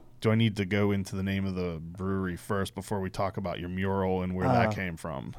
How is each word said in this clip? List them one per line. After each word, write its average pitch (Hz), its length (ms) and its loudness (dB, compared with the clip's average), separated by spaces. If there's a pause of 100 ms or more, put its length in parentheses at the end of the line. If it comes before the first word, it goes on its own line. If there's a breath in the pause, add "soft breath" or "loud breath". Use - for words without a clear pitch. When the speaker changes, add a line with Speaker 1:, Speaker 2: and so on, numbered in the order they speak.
(200)
Speaker 1:
do 110 100 4
I 110 40 6
need 113 220 4
to 104 80 2
go 101 260 2
into 98 260 0
the 95 60 -2
name 98 220 0
of 95 100 -2
the 87 260 -2
brewery 92 560 -2
first 98 380 -2
before 101 260 -4
we 92 100 -2
talk 98 260 -2
about 87 240 -4
your 87 80 -6
mural 95 540 2
and 92 120 -2
where 92 140 2
that 117 220 6
Speaker 2:
Uh, - 20 -
Speaker 1:
came 92 240 -4
from? 67 420 -8